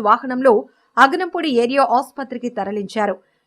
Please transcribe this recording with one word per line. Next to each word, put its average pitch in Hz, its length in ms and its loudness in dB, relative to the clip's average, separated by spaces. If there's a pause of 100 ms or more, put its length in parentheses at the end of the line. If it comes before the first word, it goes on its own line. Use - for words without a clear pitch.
వాహనంలో 254 440 2 (440)
అగనంపొడి 339 540 2 (120)
ఏరియా 262 220 0 (120)
ఆసుపత్రికి 247 600 -6
తరలించారు. 202 560 -4 (320)